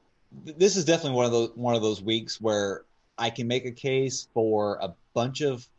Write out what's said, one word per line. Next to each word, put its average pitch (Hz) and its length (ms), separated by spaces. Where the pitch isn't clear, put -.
th-, 151 140
this 185 180
is 180 80
definitely 151 320
one 123 100
of 117 60
those, 117 240
one 120 200
of 110 60
those 107 200
weeks 113 400
where 101 400
I 113 120
can 117 180
make 127 180
a 123 60
case 131 640
for 107 480
a 95 120
bunch 127 260
of, 131 260